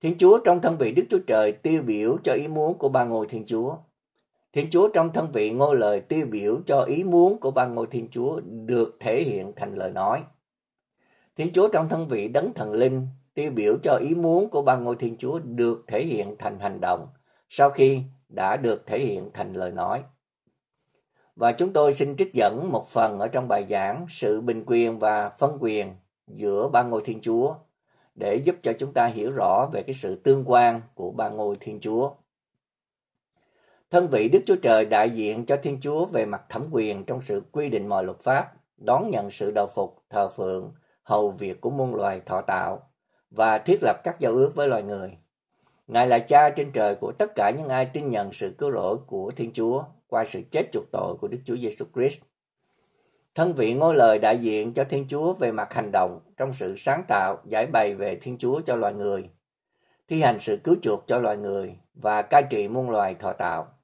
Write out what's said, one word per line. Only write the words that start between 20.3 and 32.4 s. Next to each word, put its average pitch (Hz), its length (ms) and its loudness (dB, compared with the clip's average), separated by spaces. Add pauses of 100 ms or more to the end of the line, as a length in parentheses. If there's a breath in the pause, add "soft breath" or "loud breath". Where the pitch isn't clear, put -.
Và 117 160 2
chúng 180 200 -2
tôi 147 200 4
xin 139 240 -2
trích 190 180 -2
dẫn 131 380 0
một - 160 -4
phần 107 300 0
ở 107 100 -2
trong 127 200 -4
bài 101 220 0
giảng 104 380 -4
Sự 110 320 -2
bình 113 260 -4
quyền 117 320 2
và 107 300 0
phân 143 320 -2
quyền 107 340 -4 (320)
giữa 104 420 -2
ba 123 140 4
ngôi 117 220 -4
Thiên 113 160 -8
Chúa 120 340 0 (600)
để 101 200 -2
giúp 135 280 0
cho 120 160 -2
chúng 135 140 -6
ta 120 140 2
hiểu 113 260 -4
rõ 101 400 2
về 104 100 -4
cái 135 120 -8
sự 135 200 -6
tương 135 320 4
quan 120 340 4 (140)
của 90 160 -8
ba 110 180 -4
ngôi 107 320 -4
Thiên 107 200 -12
Chúa. 117 300 -2 (1800)